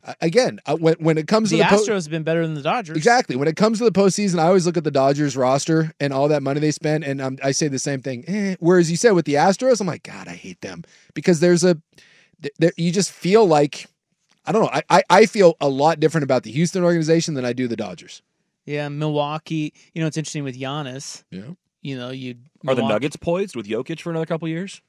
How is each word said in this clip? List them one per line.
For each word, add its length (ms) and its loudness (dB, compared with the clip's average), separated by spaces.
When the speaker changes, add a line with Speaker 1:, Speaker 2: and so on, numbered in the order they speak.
Speaker 1:
a-, 160 -14
again, 440 0
uh, 120 -2
when, 220 2
when 180 0
it 100 -4
comes 220 2
Speaker 2:
The 80 2
Speaker 1:
to 60 4
the 60 4
po- 140 2
Speaker 2:
Astros 220 -2
have 40 -16
been 140 -6
better 220 0
than 100 -6
the 60 -8
Dodgers. 340 -4
Speaker 1:
Exactly. 400 2
When 140 0
it 80 -6
comes 220 2
to 40 -2
the 80 4
postseason, 480 2
I 80 2
always 180 4
look 120 0
at 80 -4
the 60 -2
Dodgers 440 2
roster 640 0
and 140 -2
all 160 2
that 120 2
money 200 -2
they 100 0
spend, 320 -2
and, 180 -6
um, 220 -6
I 80 0
say 160 -2
the 120 -4
same 220 -6
thing. 280 -10
Eh. 320 -4
Whereas 280 4
you 60 0
said 160 4
with 140 4
the 80 -2
Astros, 480 2
I'm 60 -4
like, 160 -8
"God, 260 -16
I 60 -14
hate 260 -18
them," 240 -12
because 280 2
there's 240 4
a, 120 4
th-, 180 -10
there, 180 4
you 160 0
just 180 -2
feel 340 4
like, 420 2
I 80 -2
don't 100 2
know. 80 0
I, 180 -2
I, 200 6
I 160 8
feel 340 4
a 80 0
lot 320 0
different 240 0
about 200 0
the 100 -14
Houston 320 -2
organization 480 2
than 100 -4
I 80 -2
do 160 -4
the 80 -4
Dodgers. 460 -12
Speaker 2:
Yeah, 220 -8
Milwaukee. 840 -4
You 80 -8
know, 60 0
it's 80 -6
interesting 300 -8
with 120 -10
Giannis. 760 -10
Speaker 1:
Yeah. 180 -14
Speaker 2:
You 160 -10
know, 140 -12
you 240 -12
Speaker 3:
Are 80 0
the 80 0
Speaker 2:
Milwaukee 120 0
Speaker 3:
Nuggets 240 -2
poised 400 -4
with 100 -10
Jokic 320 -6
for 100 -12
another 160 -6
couple 220 -6
years? 420 -10